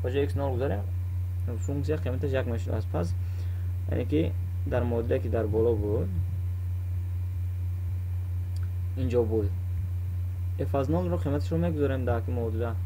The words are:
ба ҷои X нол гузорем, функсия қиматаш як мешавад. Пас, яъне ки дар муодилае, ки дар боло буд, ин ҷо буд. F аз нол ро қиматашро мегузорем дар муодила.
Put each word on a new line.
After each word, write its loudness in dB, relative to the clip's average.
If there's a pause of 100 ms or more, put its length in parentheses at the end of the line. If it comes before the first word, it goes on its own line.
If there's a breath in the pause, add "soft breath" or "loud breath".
ба 0
ҷои 2
X 0
нол 2
гузорем, 0 (760)
функсия 0
қиматаш 0
як 2
мешавад. 0
Пас, 0 (760 loud breath)
яъне 0
ки 2 (340)
дар 2
муодилае, 2
ки -2
дар 2
боло 4
буд, 2 (3000)
ин 0
ҷо 4
буд. 2 (1120)
F 0
аз 2
нол 2
ро 2
қиматашро 0
мегузорем 2
дар 2
муодила. -2 (100)